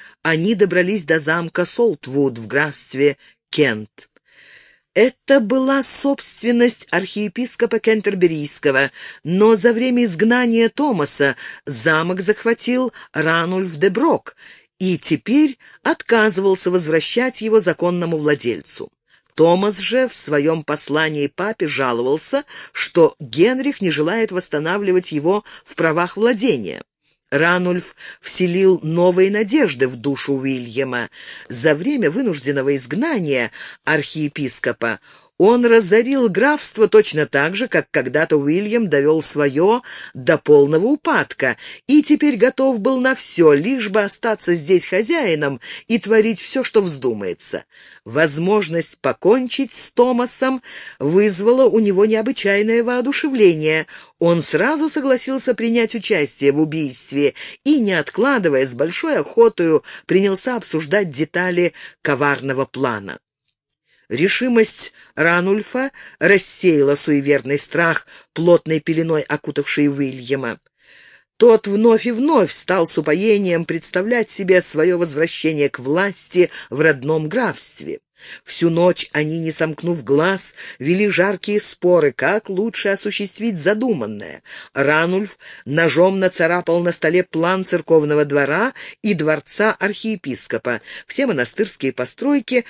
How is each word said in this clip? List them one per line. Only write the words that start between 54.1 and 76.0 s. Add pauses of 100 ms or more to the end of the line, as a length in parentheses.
Он
сразу
согласился
принять
участие
в
убийстве (320)
и,
не
откладывая,
с
большой
охотою (220)
принялся
обсуждать
детали (280)
коварного
плана. (920)
Решимость (220)
Ранульфа (280)
рассеяла
суеверный
страх, (280)
плотной
пеленой
окутавший
Уильяма. (800)
Тот
вновь
и
вновь
стал
с
упоением
представлять
себе
своё
возвращение
к
власти (200)